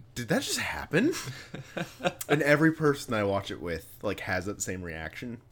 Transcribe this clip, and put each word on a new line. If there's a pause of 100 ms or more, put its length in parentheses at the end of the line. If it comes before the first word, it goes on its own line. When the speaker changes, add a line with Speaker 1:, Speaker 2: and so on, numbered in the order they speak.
(140)
Speaker 1:
did
that
just
happen?
Speaker 2:
<laughs> (1040)
Speaker 1:
And
every
person
I
watch
it
with, (140)
like,
has
that
same
reaction. (140)